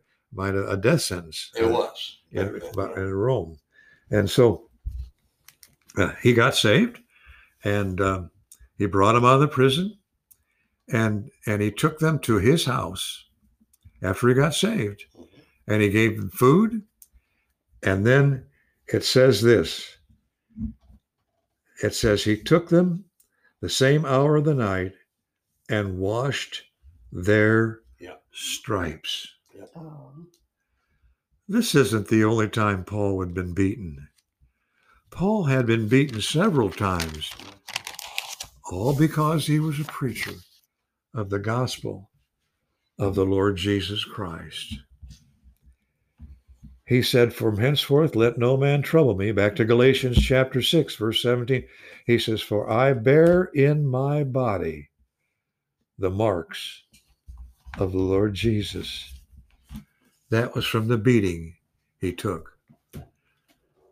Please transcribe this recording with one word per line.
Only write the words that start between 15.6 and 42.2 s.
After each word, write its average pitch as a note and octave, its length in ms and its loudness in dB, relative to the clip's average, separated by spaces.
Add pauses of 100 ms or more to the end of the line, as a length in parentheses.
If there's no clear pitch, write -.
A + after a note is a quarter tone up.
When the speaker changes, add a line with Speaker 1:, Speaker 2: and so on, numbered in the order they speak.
Speaker 1:
and G#2+ 80 2
he G2+ 80 4
gave G#2+ 260 2
them G2+ 140 -8
food. G3+ 540 4 (1000)
And G2 220 0
then C3+ 400 4 (420)
it - 160 -2
says B2+ 380 4
this. A2 560 2 (1900)
It G#2 100 -2
says, G#2 300 0
"He G#2+ 140 0
took E3 320 0
them F3 360 2 (560)
the F2+ 80 -6
same C#3+ 360 2
hour C#3+ 320 2
of D3 80 0
the D#3 80 2
night F#2+ 400 -2 (760)
and G2 280 -2
washed A2+ 680 -4 (480)
their G#2+ 720 2 (180)
Speaker 2:
Yeah. - 160 -18 (160)
Speaker 1:
stripes." - 960 -8 (260)
Speaker 2:
Yeah. G2 120 -20 (100)
Speaker 3:
Oh. D3+ 380 -20 (1400)
Speaker 1:
This A3 260 0
isn't A2 320 2
the A2 160 4
only A2 240 2
time G2+ 380 -2
Paul G2 360 -4
had F2+ 120 -8
been F2+ 200 -6
beaten. F#2 540 -4 (1040)
Paul G3+ 340 -2
had C3 200 2
been A2+ 220 0
beaten B2+ 340 2
several D3 480 0
times, E2+ 640 -4 (1400)
all G#2+ 220 -2
because D3+ 540 0
he D3+ 120 0
was D3+ 200 -4
a D3+ 60 -6
preacher - 500 -8 (800)
of G2+ 160 -6
the G2+ 80 -2
gospel A2 720 -6 (880)